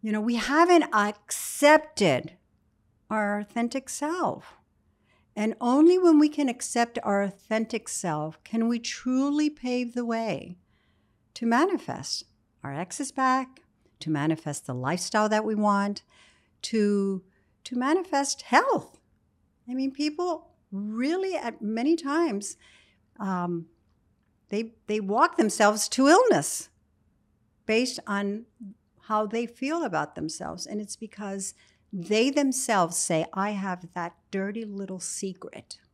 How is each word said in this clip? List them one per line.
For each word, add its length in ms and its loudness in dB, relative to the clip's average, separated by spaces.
You 100 -2
know, 80 0
we 140 0
haven't 580 6
accepted 1400 2
our 300 -2
authentic 500 -4
self. 680 -6
And 280 -2
only 360 6
when 200 8
we 100 6
can 220 0
accept 520 -2
our 200 0
authentic 680 -4
self 560 -6
can 240 -2
we 100 0
truly 680 -2
pave 460 -4
the 100 -4
way 540 -4
to 120 -4
manifest 760 0
our 120 -8
exes 380 -8
back, 500 0
to 100 -6
manifest 560 -2
the 80 -6
lifestyle 560 -2
that 140 0
we 100 -2
want, 480 0
to, 640 0
to 140 -8
manifest 680 -2
health. 560 2
I 60 -10
mean, 180 -2
people 600 -4
really 640 -4
at 280 -8
many 340 0
times, 640 -2
um, 480 -4
they, 240 -6
they 140 -2
walk 380 2
themselves 520 4
to 180 4
illness 600 4
based 420 0
on 380 -4
how 240 -2
they 180 -4
feel 400 -4
about 300 -4
themselves. 520 -8
And 140 -8
it's 160 -12
because 560 -10
they 380 2
themselves 680 0
say, 380 0
"I 160 -2
have 420 -6
that 240 -8
dirty 340 -6
little 340 -10
secret 800 -12